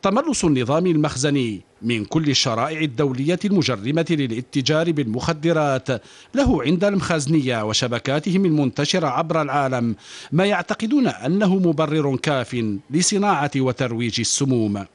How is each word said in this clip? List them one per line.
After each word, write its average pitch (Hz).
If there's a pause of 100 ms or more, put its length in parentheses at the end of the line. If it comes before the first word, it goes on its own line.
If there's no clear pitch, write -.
تملص 233
النظام 147
المخزني 143 (200)
من 110
كل 160
الشرائع 135
الدولية 143
المجرمة 156
للاتجار 143
بالمخدرات 147 (440)
له 240
عند 165
المخازنية 151
وشبكاتهم 131
المنتشرة 151
عبر 156
العالم 131 (360)
ما 175
يعتقدون 214
أنه 170
مبرر 156
كاف 123 (240)
لصناعة 175
وترويج 123
السموم. 110